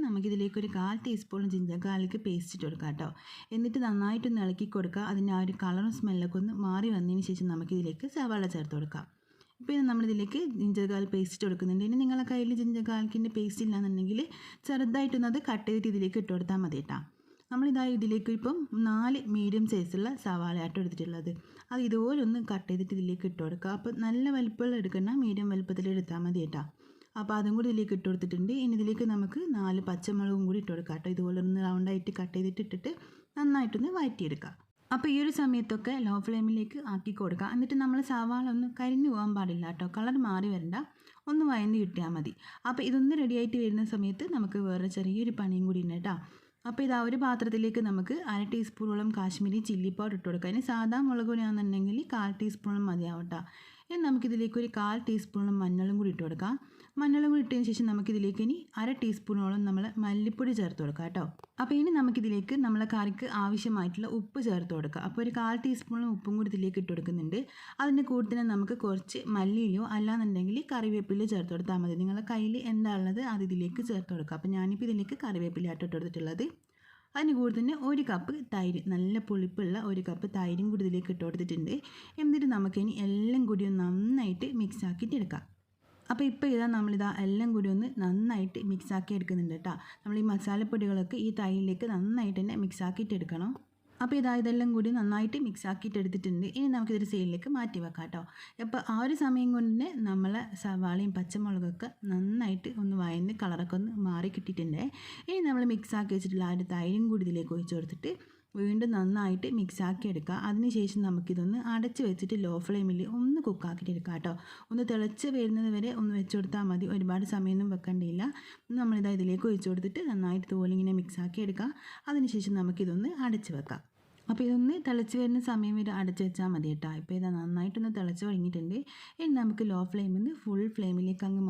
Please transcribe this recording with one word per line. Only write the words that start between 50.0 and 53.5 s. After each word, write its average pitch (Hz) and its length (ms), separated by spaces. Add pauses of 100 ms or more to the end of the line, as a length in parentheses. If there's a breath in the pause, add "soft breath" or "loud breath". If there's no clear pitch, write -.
ഇട്ട് 180 100
കൊടുക്കുക. 175 260
ഇനി 262 160
സാധാ 233 380
മുളക് 233 240
പൊടിയാണെന്നുണ്ടെങ്കിൽ 208 640 (160)
കാൽ 202 160 (120)
ടീസ്പൂണും 202 480
മതിയാവും 170 340
കേട്ടോ. 175 180 (460 loud breath)